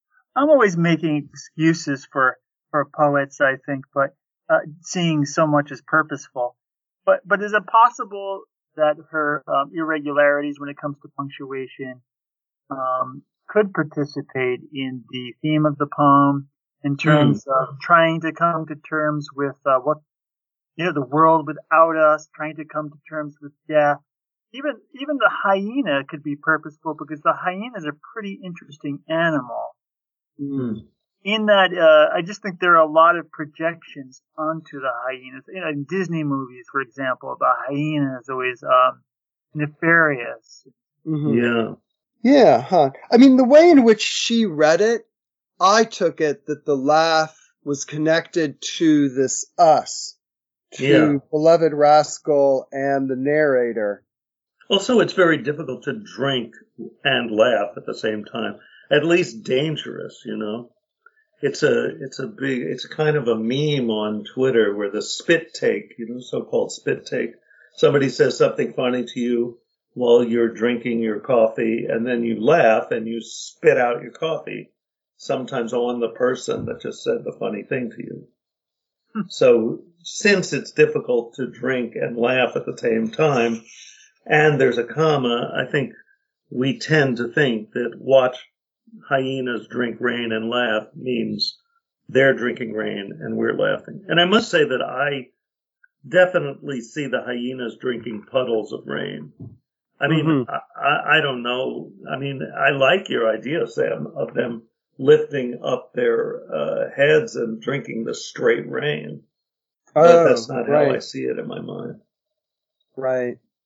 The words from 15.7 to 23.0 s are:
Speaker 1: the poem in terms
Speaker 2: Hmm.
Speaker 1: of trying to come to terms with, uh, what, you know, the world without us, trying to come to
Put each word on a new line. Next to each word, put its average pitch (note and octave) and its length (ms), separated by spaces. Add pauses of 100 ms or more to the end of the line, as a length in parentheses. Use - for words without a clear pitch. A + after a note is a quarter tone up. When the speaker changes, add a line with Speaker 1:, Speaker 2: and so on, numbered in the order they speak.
Speaker 1:
the D3 80
poem C#3+ 600 (360)
in C#3+ 120
terms D3 480
Speaker 2:
Hmm. C#3 60
Speaker 1:
of C3+ 280
trying E3 420
to D#3+ 120
come E3 320
to D3+ 100
terms D3+ 580
with, C#3 220 (100)
uh, C3+ 140
what, D3+ 200 (760)
you D#3 80
know, F3 80
the C#3+ 140
world D#3 420
without D#3+ 480
us, D3+ 400
trying D#3 220
to D#3 80
come D3+ 240
to D3 80 (120)